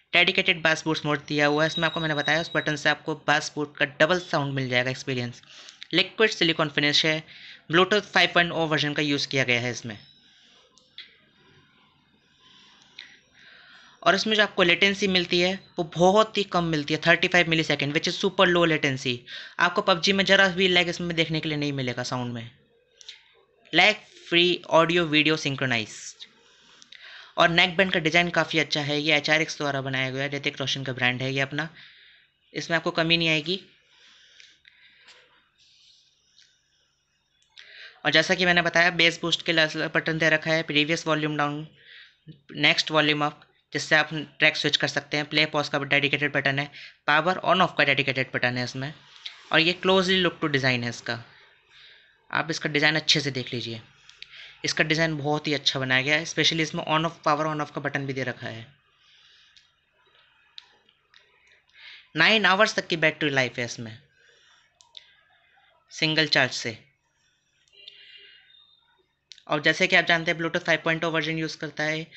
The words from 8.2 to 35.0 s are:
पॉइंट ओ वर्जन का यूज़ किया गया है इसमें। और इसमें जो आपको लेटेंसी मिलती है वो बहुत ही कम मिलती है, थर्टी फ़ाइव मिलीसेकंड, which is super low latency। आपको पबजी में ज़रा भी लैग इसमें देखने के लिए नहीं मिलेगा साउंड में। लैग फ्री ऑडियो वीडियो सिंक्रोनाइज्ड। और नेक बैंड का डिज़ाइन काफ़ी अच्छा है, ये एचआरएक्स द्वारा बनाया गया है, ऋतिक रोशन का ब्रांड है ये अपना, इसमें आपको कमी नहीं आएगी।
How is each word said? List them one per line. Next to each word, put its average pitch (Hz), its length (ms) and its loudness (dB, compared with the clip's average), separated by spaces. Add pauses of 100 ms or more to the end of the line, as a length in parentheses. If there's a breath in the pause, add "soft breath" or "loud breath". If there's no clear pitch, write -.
पॉइंट 170 180 2
ओ 160 140 -2
वर्जन 147 280 0
का 151 80 -2
यूज़ 143 260 -2
किया 135 160 0
गया 120 160 0
है 123 100 -4
इसमें। 113 280 -10 (4000 loud breath)
और 170 120 4
इसमें 214 220 0
जो 214 60 6
आपको 196 200 2
लेटेंसी 190 460 2
मिलती 180 320 0
है 185 140 2 (240)
वो 165 180 -4
बहुत 196 420 4
ही 202 60 2
कम 175 220 -2
मिलती 151 280 -2
है, 151 120 -2
थर्टी 170 220 4
फ़ाइव 175 220 2
मिलीसेकंड, 151 440 0
which 165 180 -2
is - 120 -6
super 190 240 2
low 175 200 4
latency। 139 500 0 (400 loud breath)
आपको 180 240 2
पबजी 190 300 2
में 196 120 2
ज़रा 196 260 6
भी 185 180 0
लैग 180 200 2
इसमें 170 280 -6
देखने 160 240 -2
के 165 80 -6
लिए 151 100 -4
नहीं 147 140 -2
मिलेगा 127 320 -6
साउंड 123 300 -6
में। 117 160 -12 (1200 loud breath)
लैग 190 220 4 (340)
फ्री 175 420 2
ऑडियो 165 340 4
वीडियो 151 320 2
सिंक्रोनाइज्ड। 135 920 -6 (1120 loud breath)
और 165 100 6
नेक 175 280 2
बैंड 190 160 2
का 185 80 0
डिज़ाइन 170 300 2
काफ़ी 160 280 -2
अच्छा 147 220 -2
है, 147 200 -2
ये 151 160 2
एचआरएक्स 156 420 0
द्वारा 139 220 -4
बनाया 131 300 -4
गया 135 120 -6
है, 143 80 -4
ऋतिक 143 300 -6
रोशन 135 240 -6
का 131 80 -6
ब्रांड 123 300 -2
है 135 100 -4
ये 139 80 -2
अपना, 147 280 -4 (840 loud breath)
इसमें 147 240 -4
आपको 160 140 -2
कमी 165 260 0
नहीं 165 120 0
आएगी। 160 320 -2 (4000 loud breath)